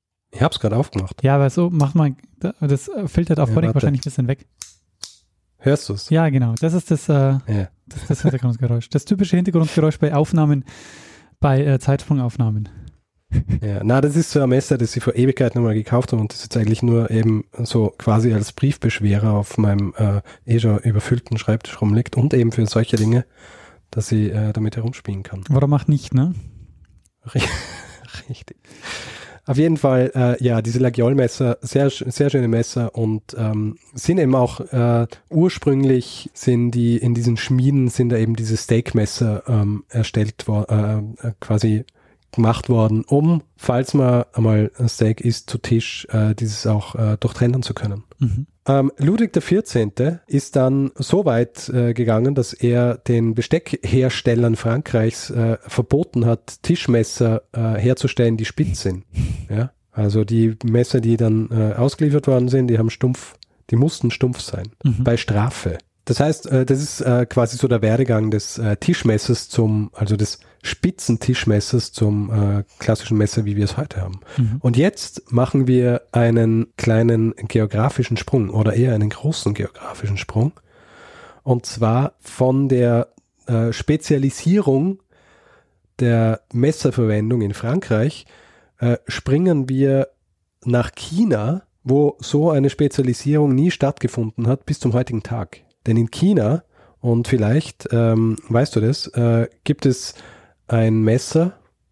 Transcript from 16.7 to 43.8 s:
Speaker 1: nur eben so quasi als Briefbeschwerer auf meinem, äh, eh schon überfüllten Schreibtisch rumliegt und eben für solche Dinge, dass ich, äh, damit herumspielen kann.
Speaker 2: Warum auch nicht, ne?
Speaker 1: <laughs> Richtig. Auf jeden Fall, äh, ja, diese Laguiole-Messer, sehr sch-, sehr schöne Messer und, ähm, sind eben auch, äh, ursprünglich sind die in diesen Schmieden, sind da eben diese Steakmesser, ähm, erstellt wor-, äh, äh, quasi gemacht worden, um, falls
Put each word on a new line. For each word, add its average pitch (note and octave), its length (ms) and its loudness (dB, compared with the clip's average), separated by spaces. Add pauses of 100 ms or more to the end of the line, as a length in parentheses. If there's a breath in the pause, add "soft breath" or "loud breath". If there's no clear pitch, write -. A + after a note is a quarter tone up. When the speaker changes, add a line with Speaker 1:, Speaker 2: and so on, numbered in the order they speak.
Speaker 1:
nur A#2 280 2
eben A2 340 2 (200)
so A2+ 340 0
quasi A2+ 340 2
als G#2+ 200 -2
Briefbeschwerer G#2+ 800 0
auf G#2 260 -2
meinem, G2+ 400 0
äh, G2+ 220 0 (260 loud breath)
eh A#2 140 2
schon G#2+ 180 2
überfüllten A#2 580 -2
Schreibtisch - 460 -4
rumliegt G#2+ 340 0
und C3 160 2
eben A#2 200 2
für A#2 140 0
solche A2+ 300 0
Dinge, A2+ 300 2 (640 loud breath)
dass - 220 -6
ich, G#2+ 200 0
äh, G#2+ 200 -2
damit G#2+ 240 -4
herumspielen G#2 480 -8
kann. F#2+ 260 -12
Speaker 2:
Warum C#3+ 240 2
auch - 140 0
nicht, C#3+ 260 0
ne? D#3+ 200 0 (880 loud breath)
Speaker 1:
<laughs> A#2+ 100 -14 (920 loud breath)
Richtig. - 280 -16 (880 loud breath)
Auf C3+ 140 0
jeden D#3+ 180 4
Fall, C3 400 2
äh, B2 260 2
ja, A#2 180 2
diese A#2 200 -2
Laguiole-Messer, B2 800 0
sehr C#3 300 0
sch-, B2+ 200 -6
sehr C#3+ 200 0
schöne B2+ 180 2
Messer A#2 480 -2
und, A2 420 -4
ähm, G#2+ 380 -2 (180)
sind E3+ 240 0
eben C3+ 160 4
auch, B2 260 0
äh, A#2+ 460 0 (240)
ursprünglich C#3 1040 0
sind A#2+ 380 0
die A#2 240 2
in A#2+ 180 0
diesen A#2 220 0
Schmieden, C3 520 2
sind A#2+ 200 0
da A#2 80 2
eben A2+ 180 0
diese A2+ 220 -2
Steakmesser, A2+ 880 0
ähm, G#2 420 0
erstellt A2 600 -2
wor-, G#2 200 -2
äh, G#2+ 600 -2
äh, A2 100 -4
quasi A2 460 0 (480 soft breath)
gemacht A2 360 0
worden, A2 380 2
um, D3+ 360 2 (140)
falls B2+ 380 -2